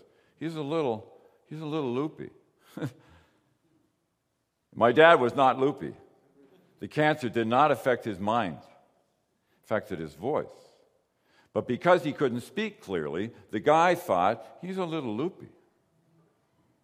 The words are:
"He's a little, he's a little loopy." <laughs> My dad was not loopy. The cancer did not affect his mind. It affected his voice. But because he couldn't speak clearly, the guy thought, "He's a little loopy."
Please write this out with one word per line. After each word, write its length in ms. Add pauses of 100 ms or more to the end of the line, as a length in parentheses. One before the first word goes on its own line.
(380)
"He's 180
a 60
little, 500 (360)
he's 120
a 60
little 260
loopy." 380 (460)
<laughs> 40 (1900)
My 160
dad 300
was 160
not 220
loopy. 360 (840)
The 80
cancer 400
did 180
not 240
affect 340
his 140
mind. 400
It 1080
affected 360
his 140
voice. 320 (1040)
But 160
because 340
he 100
couldn't 280
speak 420
clearly, 480 (220)
the 80
guy 340
thought, 500 (160)
"He's 160
a 80
little 300
loopy." 340 (1400)